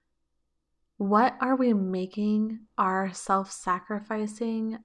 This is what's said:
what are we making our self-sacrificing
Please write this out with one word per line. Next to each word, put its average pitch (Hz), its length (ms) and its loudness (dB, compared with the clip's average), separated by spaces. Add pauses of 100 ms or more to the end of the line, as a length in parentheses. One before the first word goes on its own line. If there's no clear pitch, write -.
(960)
what 208 440 4
are 254 140 2
we 247 180 4
making 208 840 0 (180)
our 190 340 0
self-sacrificing 214 1700 -4